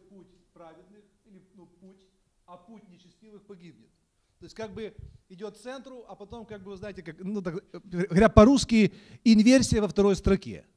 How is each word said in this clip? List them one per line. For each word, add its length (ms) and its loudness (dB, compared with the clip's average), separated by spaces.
путь 200 -20
праведных, 520 -20
или, 180 -20
ну, 120 -20
путь, 400 -20
а 100 -20
путь 320 -20
нечестивых 580 -20
погибнет. 440 -20
То 80 -20
есть 80 -20
как 180 -14
бы 220 -14
идет 280 -18
к 40 -20
центру, 480 -18
а 60 -20
потом, 320 -20
как 160 -18
бы, 80 -18
вы 60 -16
знаете, 260 -16
как, 160 -18
ну, 240 -8
так, 300 -10
э, 100 -20
говоря 460 0
по-русски, 640 4
инверсия 560 4
во 80 -2
второй 280 0
строке. 480 -4